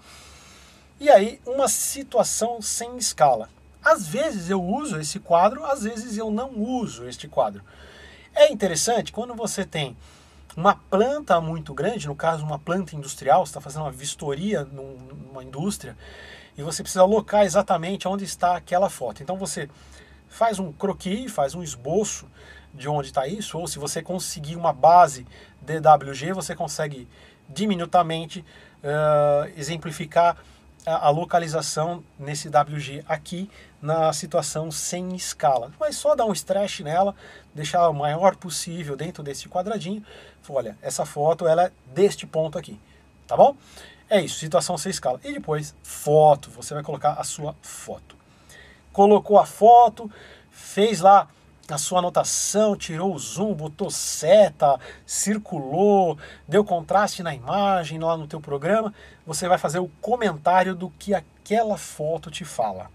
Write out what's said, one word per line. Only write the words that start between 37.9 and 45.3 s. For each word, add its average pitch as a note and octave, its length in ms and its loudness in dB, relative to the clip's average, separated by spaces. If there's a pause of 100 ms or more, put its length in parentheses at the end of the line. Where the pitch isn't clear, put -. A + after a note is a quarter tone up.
maior D3 420 2
possível E3 600 -8
dentro D#3 280 -10
desse C#3+ 260 -12
quadradinho. G3+ 540 -6 (440)
Olha, A2+ 340 -6
essa D3 240 -6
foto D#3+ 420 0
ela E3+ 180 4
é F3+ 60 -4 (160)
deste E3+ 400 0
ponto D#3+ 300 -4
aqui, - 220 -14 (460)
tá A#2+ 100 -4
bom? C4+ 200 8 (520)
É G3+ 140 4
isso, C#3 160 -6
situação D#3+ 400 0
sem G3 140 -6
escala. - 320 -4
E C#4+ 100 -10